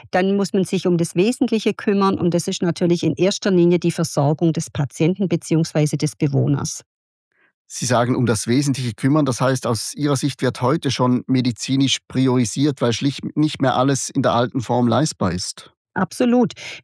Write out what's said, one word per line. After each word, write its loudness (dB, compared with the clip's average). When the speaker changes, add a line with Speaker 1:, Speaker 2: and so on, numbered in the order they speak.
Speaker 1:
dann 2
muss -2
man 2
sich -2
um 4
das -2
Wesentliche 0
kümmern 0
und 2
das -2
ist -6
natürlich 0
in 0
erster 2
Linie 4
die 2
Versorgung 0
des -4
Patienten -2
beziehungsweise 0
des -2
Bewohners. -2
Speaker 2:
Sie -8
sagen, 2
um 2
das 0
Wesentliche 0
kümmern, 2
das -4
heißt, 0
aus -2
Ihrer 0
Sicht -4
wird -2
heute 0
schon 0
medizinisch 0
priorisiert, 0
weil 2
schlicht -4
nicht 0
mehr 2
alles 0
in -2
der 2
alten 0
Form 0
leistbar 0
ist? -10
Speaker 1:
Absolut. 0